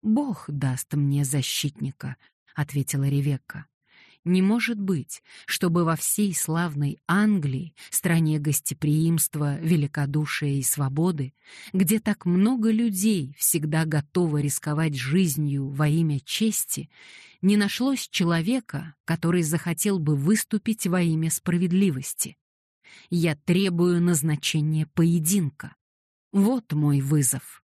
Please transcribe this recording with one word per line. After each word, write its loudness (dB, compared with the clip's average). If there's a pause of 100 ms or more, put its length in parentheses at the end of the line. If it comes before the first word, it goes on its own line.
"Бог 0
даст -4
мне 0
защитника", -6 (360)
ответила -2
Ревекка. -4 (600)
"Не 4
может 0
быть, -4 (240)
чтобы 0
во 0
всей -2
славной -2
Англии, 0 (160)
стране 2
гостеприимства, 0
великодушия 0
и -2
свободы, -2 (400)
где 2
так -4
много 2
людей 0
всегда 0
готовы 0
рисковать -2
жизнью 0
во 0
имя 2
чести, -4 (540)
не 4
нашлось 0
человека, -2 (100)
который 0
захотел -2
бы 0
выступить 0
во 0
имя 0
справедливости. 0 (760)
Я 0
требую 2
назначения 0
поединка. 0 (560)
Вот 2
мой 4
вызов". -2